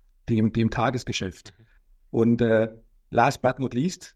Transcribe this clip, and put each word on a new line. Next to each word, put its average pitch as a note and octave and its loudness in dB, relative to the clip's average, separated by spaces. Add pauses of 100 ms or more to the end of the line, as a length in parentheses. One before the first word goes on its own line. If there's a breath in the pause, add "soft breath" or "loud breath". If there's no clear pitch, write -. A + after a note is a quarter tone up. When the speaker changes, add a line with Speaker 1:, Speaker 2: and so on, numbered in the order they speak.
(300)
Speaker 1:
dem, A2 2
dem A2+ 0
Tagesgeschäft. A#2 -6
Speaker 2:
Mhm. - -20 (460 soft breath)
Speaker 1:
Und, A#2 2
äh, A2+ 2 (400)
last A#2+ 0
but B2+ -2
not B2+ -6
least, D3 -6